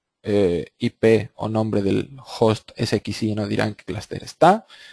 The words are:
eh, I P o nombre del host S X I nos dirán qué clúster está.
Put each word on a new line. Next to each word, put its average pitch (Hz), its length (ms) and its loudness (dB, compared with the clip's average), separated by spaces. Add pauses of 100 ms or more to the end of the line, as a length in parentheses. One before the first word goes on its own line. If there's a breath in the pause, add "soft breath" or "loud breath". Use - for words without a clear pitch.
(220)
eh, 95 560 0
I 120 140 -2
P 113 440 2
o 110 140 -6
nombre 110 320 0
del 104 380 -2 (200)
host 110 360 2
S - 200 -2
X 104 280 -6
I 107 100 -2
nos 101 160 -4
dirán 107 260 -2
qué - 100 -20
clúster - 380 -10
está. 180 440 2 (260 loud breath)